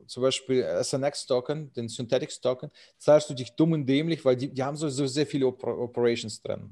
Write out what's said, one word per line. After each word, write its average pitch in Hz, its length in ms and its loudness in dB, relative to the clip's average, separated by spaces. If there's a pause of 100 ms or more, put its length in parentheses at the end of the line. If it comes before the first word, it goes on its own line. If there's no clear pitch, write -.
zum - 160 -6
Beispiel 131 400 2
S 87 300 -2
N 135 100 -2
X-Token, 143 680 -2
den 117 160 -8
Synthetics-Token, 127 840 -2 (280)
zahlst 147 300 6
du 143 60 -6
dich 127 200 -8
dumm 160 180 4
und 147 140 0
dämlich, 147 380 0
weil 127 120 4
die, 135 160 -6
die 131 100 -4
haben 143 140 -4
so, 151 120 -4
so 139 180 -2
sehr 139 200 0
viele 135 200 0
Oper-, 120 320 -4
Operations 120 640 -2
drin, - 300 -8